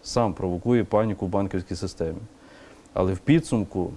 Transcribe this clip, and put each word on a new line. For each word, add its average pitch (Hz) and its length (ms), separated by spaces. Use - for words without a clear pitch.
Сам 110 320
провокує 95 500
паніку 107 420
в - 20
банківській 95 480
системі. 85 420
Але 95 200
в 95 60
підсумку 107 800